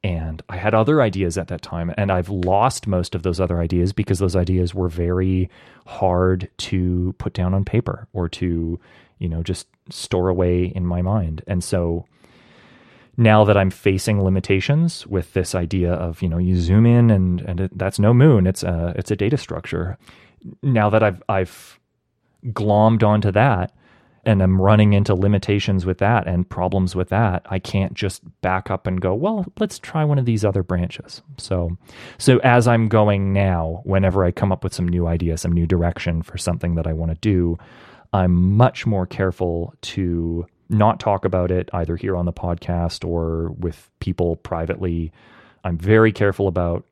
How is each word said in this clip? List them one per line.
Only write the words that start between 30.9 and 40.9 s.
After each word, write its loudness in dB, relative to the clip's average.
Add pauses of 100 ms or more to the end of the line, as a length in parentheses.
So, -4 (400)
so 4
as 4
I'm 4
going 2
now, 0
whenever 2
I 2
come -2
up -4
with -4
some -4
new 0
idea, -2
some -2
new 2
direction -2
for -12
something -4
that -4
I -4
wanna -4
do, 0 (560)
I'm 2
much 2
more -2
careful -4
to -4 (240)
not 2